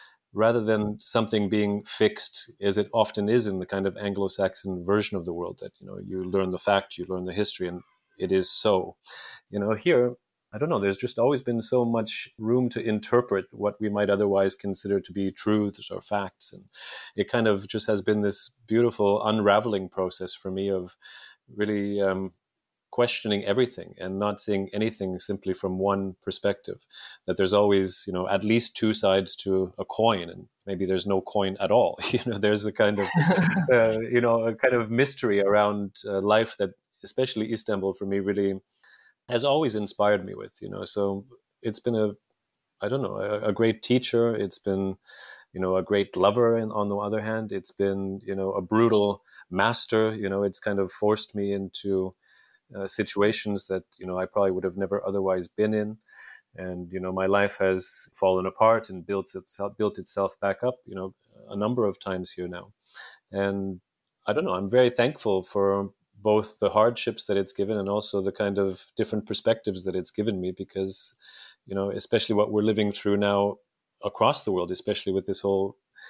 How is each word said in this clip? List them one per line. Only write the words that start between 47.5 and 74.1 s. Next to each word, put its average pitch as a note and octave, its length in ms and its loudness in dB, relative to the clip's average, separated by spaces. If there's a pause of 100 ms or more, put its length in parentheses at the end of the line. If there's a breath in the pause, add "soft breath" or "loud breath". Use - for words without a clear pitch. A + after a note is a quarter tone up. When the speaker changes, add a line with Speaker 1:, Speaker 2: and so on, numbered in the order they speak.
Speaker 1:
it's G2 180 -8
been, G2 540 -2
you G2 100 -6
know, F#2+ 160 -2
a G2 100 -4
brutal G#2 640 4 (260 loud breath)
master. A2 640 2
You G#2+ 140 -4
know, G2 160 0
it's G2 160 -2
kind G2+ 200 -2
of F#2 120 -2
forced G#2+ 420 0
me G2+ 200 -4
into, F#2+ 600 -2 (640 soft breath)
uh, G2 100 -6
situations G#2 800 0
that, F#2 160 -4 (140)
you F#2 80 -16
know, F#2 120 -4
I F#2 80 -2
probably G2 260 2
would F2+ 140 -2
have F#2 120 -4
never G2 280 -2
otherwise F#2+ 420 -2
been G#2+ 260 0
in. G#2+ 240 -2 (580 loud breath)
And, F2+ 360 -10
you F#2 80 -6
know, F#2 140 -6
my F#2+ 120 0
life G2+ 340 2
has F#2+ 540 0
fallen F#2 320 2
apart A2+ 440 4
and F#2 160 -12
built G2 280 -4
itself, G2+ 440 -8
built G#2 200 0
itself G2 440 -2
back G2 200 -2
up, B2+ 140 -2 (100)
you G2 100 -14
know, F#2+ 180 -8 (360)
a G#2 60 -10
number A2 300 0
of G2 140 -2
times F#2 320 -6
here F2+ 160 -8
now. F2+ 260 -12 (580 loud breath)
And G2 480 -2 (480)
I G#2+ 60 0
don't C#3+ 120 0
know, F#2+ 80 -2
I'm F#2+ 160 -4
very B2 200 6
thankful A#2 540 0
for G2 480 0 (320)
both G#2+ 360 2
the G2+ 100 2
hardships A2 560 2
that G2+ 100 0
it's G2 160 0
given G#2 260 -2
and G2 120 -2
also G2+ 320 -2
the F#2+ 100 -2
kind G2+ 280 0
of G2 360 -2
different G#2+ 300 -2
perspectives G2+ 600 -2
that F2+ 100 -4
it's F#2 160 -4
given G#2 280 -2
me, F2+ 160 -4
because, F#2+ 600 -8 (500 loud breath)
you G2 80 -12
know, G2 160 -2
especially G#2+ 460 0
what G#2 160 2
we're G#2+ 100 2
living G#2+ 300 2
through G2+ 260 0
now G2+ 380 2 (480)
across - 400 0